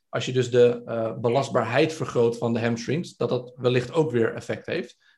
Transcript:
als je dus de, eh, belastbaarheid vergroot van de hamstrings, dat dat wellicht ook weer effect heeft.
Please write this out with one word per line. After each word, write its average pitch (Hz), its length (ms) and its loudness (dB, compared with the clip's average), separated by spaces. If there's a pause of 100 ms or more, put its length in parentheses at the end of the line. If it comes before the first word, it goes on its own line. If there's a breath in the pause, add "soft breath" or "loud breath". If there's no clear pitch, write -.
als - 180 -6
je 123 60 -6
dus 123 180 0
de, 120 360 6
eh, 113 320 -4
belastbaarheid 120 760 2
vergroot 117 440 0
van 117 140 -2
de 117 80 0
hamstrings, 117 560 -2
dat 123 120 -2
dat 123 280 -4
wellicht 123 360 0
ook 165 180 2
weer 117 240 2
effect - 320 -8
heeft. 156 300 -6 (220)